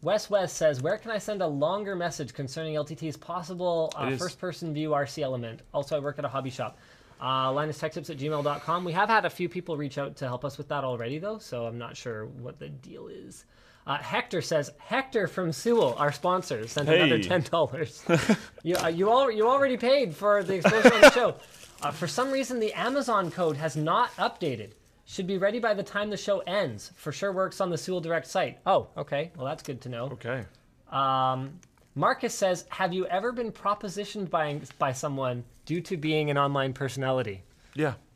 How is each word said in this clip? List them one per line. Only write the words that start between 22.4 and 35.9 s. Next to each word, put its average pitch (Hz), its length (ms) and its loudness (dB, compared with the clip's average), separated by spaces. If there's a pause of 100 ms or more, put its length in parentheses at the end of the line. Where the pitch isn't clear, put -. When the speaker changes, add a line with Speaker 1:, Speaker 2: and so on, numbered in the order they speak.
Speaker 1:
the 214 140 0
Amazon 220 580 0
code 160 260 0
has 156 200 -4
not 180 400 2
updated. 131 560 -4 (320)
Should 185 240 -6
be 196 100 0
ready 208 220 2
by 214 140 2
the 196 100 -4
time 208 260 -4
the 202 60 -4
show 196 240 0
ends. 175 560 -4
For - 160 -8
sure 196 180 -2
works 185 300 -2
on 185 100 0
the 160 80 -2
Sewell 180 220 -4
Direct 165 260 -2
site. 165 400 -2
Oh, 170 300 4
okay. 147 400 -4
Well, 131 100 -6
that's 151 160 -6
good 127 200 -8
to 123 60 -10
know. 120 180 -6
Speaker 2:
Okay. 123 380 -6 (460)
Speaker 1:
Um, 131 720 0 (340)
Marcus 220 400 0
says, 185 360 0
"Have 185 220 -2
you 185 140 -2
ever 196 240 -2
been 233 220 -6
propositioned 202 760 -4
by, 151 320 0 (200)
by 143 100 2
someone 131 540 -4 (220)
due 165 160 -2
to 185 140 -6